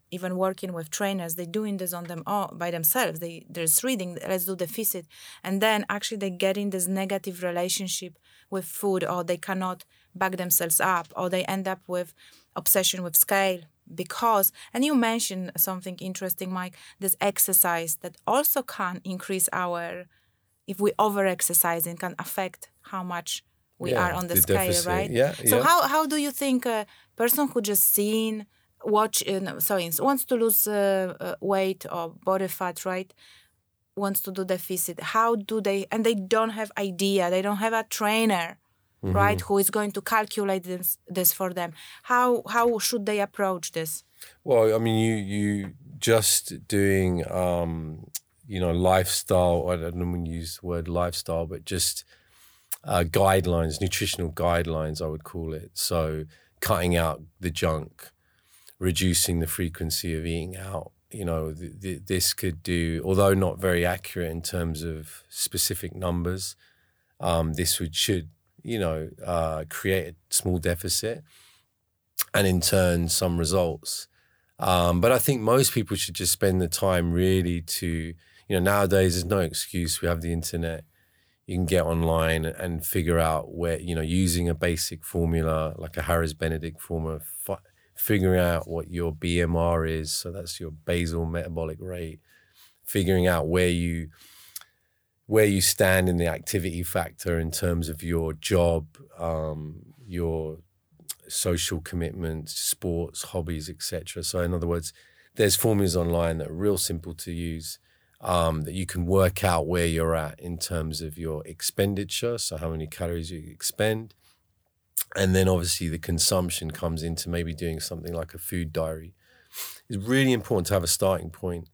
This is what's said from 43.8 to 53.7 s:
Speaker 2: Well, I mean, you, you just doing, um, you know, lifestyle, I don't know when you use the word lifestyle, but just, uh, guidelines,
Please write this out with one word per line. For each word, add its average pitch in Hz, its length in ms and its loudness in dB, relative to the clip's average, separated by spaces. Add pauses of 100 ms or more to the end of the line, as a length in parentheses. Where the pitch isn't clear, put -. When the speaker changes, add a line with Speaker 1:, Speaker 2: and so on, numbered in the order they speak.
Speaker 2:
Well, 110 320 6
I 113 40 4
mean, 113 200 4
you, 113 180 4
you 101 580 0 (240)
just - 720 2
doing, 95 600 2
um, 85 760 -2 (420)
you 98 120 -4
know, 90 120 2
lifestyle, 90 960 4
I 90 80 0
don't 85 200 -6
know 87 140 -2
when 87 140 -2
you 82 140 -6
use 82 180 -10
the - 100 -14
word 85 220 -4
lifestyle, 87 560 -2
but 82 220 -12
just, - 400 -2 (760)
uh, 90 240 2
guidelines, 87 720 4